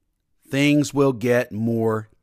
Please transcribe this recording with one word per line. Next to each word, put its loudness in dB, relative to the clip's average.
things 2
will 2
get 0
more -2